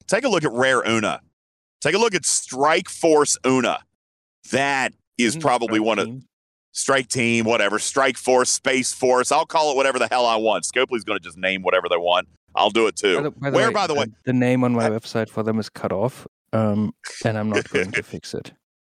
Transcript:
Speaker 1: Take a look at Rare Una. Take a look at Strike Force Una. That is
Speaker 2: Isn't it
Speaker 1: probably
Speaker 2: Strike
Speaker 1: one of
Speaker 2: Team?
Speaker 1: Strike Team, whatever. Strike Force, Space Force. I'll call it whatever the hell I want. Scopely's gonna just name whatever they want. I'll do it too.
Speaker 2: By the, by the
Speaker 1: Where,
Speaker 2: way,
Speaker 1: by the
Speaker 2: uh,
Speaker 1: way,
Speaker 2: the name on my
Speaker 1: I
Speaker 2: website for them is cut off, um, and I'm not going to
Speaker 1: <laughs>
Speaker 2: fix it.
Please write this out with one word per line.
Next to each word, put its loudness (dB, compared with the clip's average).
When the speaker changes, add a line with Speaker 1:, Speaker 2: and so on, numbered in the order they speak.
Speaker 1:
Take 0
a 2
look 2
at 0
Rare 2
Una. 0
Take 0
a 2
look 2
at -2
Strike 0
Force 2
Una. 2
That 0
is 2
Speaker 2:
Isn't -6
it -6
Speaker 1:
probably 2
Speaker 2:
Strike 0
Speaker 1:
one 0
of 0
Speaker 2:
Team? -12
Speaker 1:
Strike 0
Team, 0
whatever. 2
Strike 0
Force, 2
Space -2
Force. 2
I'll 2
call 0
it 0
whatever 2
the 0
hell 0
I 2
want. 0
Scopely's -2
gonna -4
just -18
name -2
whatever 2
they 0
want. 0
I'll 4
do 2
it 0
too. 2
Speaker 2:
By 0
the, -4
by -8
the 0
Speaker 1:
Where, 4
Speaker 2:
way, -2
Speaker 1:
by -2
the -2
Speaker 2:
uh, 0
Speaker 1:
way, -2
Speaker 2:
the -2
name 2
on 2
my 0
Speaker 1:
I 2
Speaker 2:
website -4
for -6
them -2
is -4
cut -8
off, -4
um, 0
and -2
I'm -4
not -2
going -2
to -4
Speaker 1:
<laughs> -
Speaker 2:
fix -12
it. -12